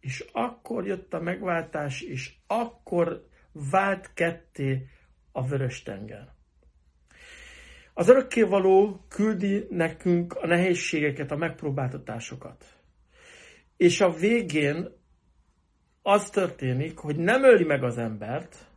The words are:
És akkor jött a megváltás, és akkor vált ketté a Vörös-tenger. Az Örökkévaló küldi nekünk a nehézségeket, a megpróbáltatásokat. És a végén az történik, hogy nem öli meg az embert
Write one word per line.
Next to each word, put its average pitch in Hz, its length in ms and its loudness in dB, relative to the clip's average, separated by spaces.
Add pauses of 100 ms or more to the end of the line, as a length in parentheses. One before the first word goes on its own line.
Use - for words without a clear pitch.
És - 320 -10
akkor 233 540 -6
jött 190 280 -6
a 160 60 -4
megváltás, 165 800 -6
és 139 320 -12 (140)
akkor 180 800 -4 (440)
vált 190 440 0
ketté 139 720 -4 (460)
a 131 140 -4
Vörös-tenger. 120 840 -8 (1700)
Az 180 140 0
Örökkévaló 196 1000 6
küldi 202 640 -2
nekünk 175 640 -2
a - 120 -8
nehézségeket, 160 840 0
a 147 60 -6
megpróbáltatásokat. 135 1300 -8 (1120)
És 175 240 4
a 185 100 6
végén 160 800 0 (1120)
az 202 280 4
történik, 160 680 -4
hogy 151 180 -6
nem 220 280 2
öli 220 200 8
meg 143 180 0
az 120 160 -4
embert 110 680 -8 (100)